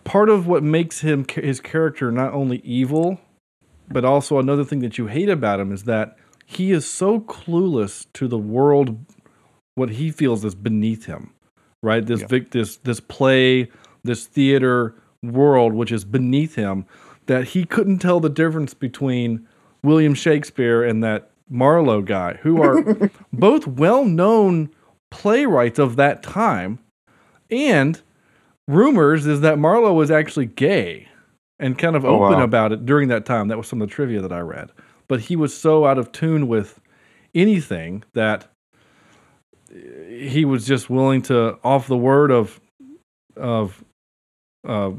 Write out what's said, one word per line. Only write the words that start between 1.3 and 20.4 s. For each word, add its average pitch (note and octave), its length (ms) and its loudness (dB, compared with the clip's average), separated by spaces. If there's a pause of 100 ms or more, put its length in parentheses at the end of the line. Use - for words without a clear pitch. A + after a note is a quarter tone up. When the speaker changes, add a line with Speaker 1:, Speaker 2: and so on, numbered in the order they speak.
Speaker 1:
his B2+ 200 -4
character D3+ 520 -4
not B2+ 220 -2
only C3 240 -4
evil, D3+ 640 -2 (720)
but B2 120 -2
also C#3 340 2
another C#3 260 0
thing C#3+ 160 -6
that A#2+ 180 -6
you A2+ 100 -6
hate D#3+ 200 -4
about A2 320 -2
him G2 120 -6
is G2 100 -10
that A2 340 -4 (300)
he F#3+ 260 -4
is D#3 160 -2
so G#3 320 -2
clueless E3+ 920 -4
to C3+ 140 -6
the A#2 100 -4
world, B2+ 580 2 (760)
what B2+ 160 -4
he C#3 220 -6
feels A#2 320 -2
is G2+ 100 -6
beneath A2 520 -4
him, - 280 -16 (480)
right? A2 240 0
This A2+ 160 -2
Speaker 2:
Yeah. G2+ 60 -14
Speaker 1:
vic-, B2 240 -2
this, A2+ 260 -4
this A#2+ 220 -6
play, C3 680 2 (360)
this A#2 220 -6
theater C3 680 2 (280)
world, B2 520 4
which A2 180 -4
is G#2+ 120 -4
beneath C3 500 -2
him, G2 320 -6 (400)
that B2+ 220 -2
he F#3 160 -2
couldn't G3 340 0
tell F3+ 220 2
the D#3+ 100 0
difference D#3+ 440 -2
between A#2+ 720 -4 (360)
William D3+ 320 4
Shakespeare B2 680 0